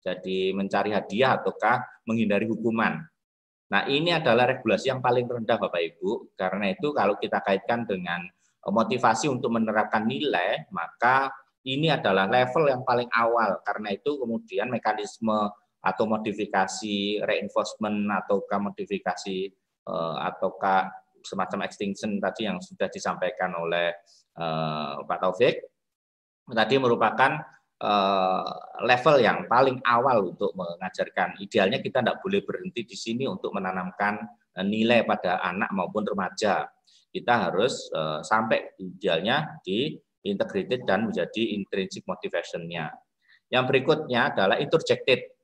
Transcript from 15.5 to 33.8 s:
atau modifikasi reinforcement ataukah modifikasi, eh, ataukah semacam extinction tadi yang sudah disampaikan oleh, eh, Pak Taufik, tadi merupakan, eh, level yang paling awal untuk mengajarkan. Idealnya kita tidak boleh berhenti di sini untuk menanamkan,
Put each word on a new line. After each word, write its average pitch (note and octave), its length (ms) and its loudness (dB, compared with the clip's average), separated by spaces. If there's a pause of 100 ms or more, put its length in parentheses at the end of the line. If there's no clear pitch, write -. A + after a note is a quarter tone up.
atau F#2+ 240 2
modifikasi G#2 1200 -2
reinforcement G#2 800 -2 (160)
ataukah G2+ 320 0
modifikasi, G2 840 -4 (460)
eh, E2 400 -4
ataukah F#2+ 640 0 (320)
semacam F#2 480 -6
extinction G2+ 480 -6
tadi G2 320 -2
yang F#2 160 -2
sudah F#2 240 -4
disampaikan F2+ 640 -4
oleh, E2+ 400 0 (460)
eh, D#2 540 -2 (120)
Pak E2+ 160 -4
Taufik, A#2 360 2 (920)
tadi A2 320 2
merupakan, B2 560 4 (420)
eh, G2 720 2 (320)
level B2+ 400 6
yang F2+ 240 4
paling B2+ 400 4
awal A#2+ 480 4
untuk - 220 -2
mengajarkan. F2+ 840 -4
Idealnya G2+ 400 2
kita - 240 0
tidak A2 220 0
boleh G2 180 0
berhenti F#2 400 -8
di G2+ 140 -12
sini A#2 320 -6
untuk F#2+ 260 -6
menanamkan, F#2 640 -2 (400)